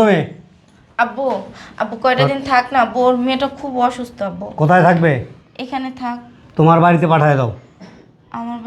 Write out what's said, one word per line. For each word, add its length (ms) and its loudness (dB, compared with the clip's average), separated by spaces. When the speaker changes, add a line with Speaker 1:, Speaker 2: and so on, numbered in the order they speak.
Speaker 1:
তুমি? 160 4
Speaker 2:
আব্বু, 220 -4
আব্বু, 220 -8
কয়টা 200 2
Speaker 1:
হট। 80 2
Speaker 2:
দিন 80 -4
থাক 240 2
না 120 2
আব্বু, 220 -6
ওর 80 2
মেয়েটা 220 -2
খুব 120 -10
অসুস্থ 300 -8
আব্বু। 160 -12
Speaker 1:
কোথায় 260 6
থাকবে? 240 4
Speaker 2:
এখানে 260 -8
থাক। 160 -8
Speaker 1:
তোমার 280 6
বাড়িতে 280 4
পাঠায় 260 4
দাও। 100 0
Speaker 2:
আমার 260 -10